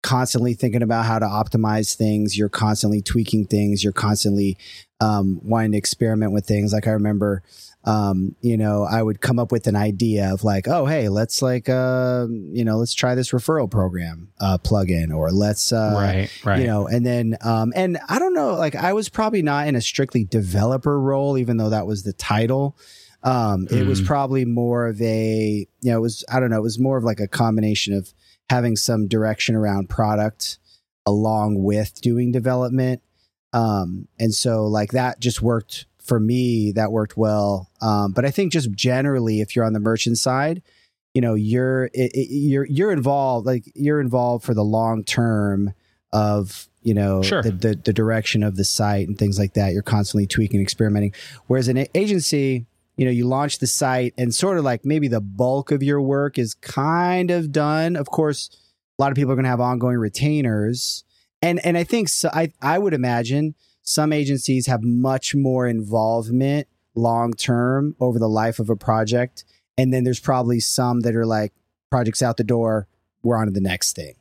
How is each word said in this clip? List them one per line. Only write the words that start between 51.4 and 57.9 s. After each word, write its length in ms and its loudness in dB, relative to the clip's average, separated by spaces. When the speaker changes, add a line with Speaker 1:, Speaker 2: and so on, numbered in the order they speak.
Speaker 1:
Whereas 200 2
an 100 2
a-, 160 -2
agency, 720 0
you 80 2
know, 60 2
you 160 0
launch 320 -2
the 80 -2
site 500 0
and 180 -2
sort 220 0
of, 60 0
like, 220 -2
maybe 220 2
the 140 0
bulk 500 0
of 100 2
your 200 2
work 360 0
is 160 -2
kind 800 0
of 200 0
done. 440 0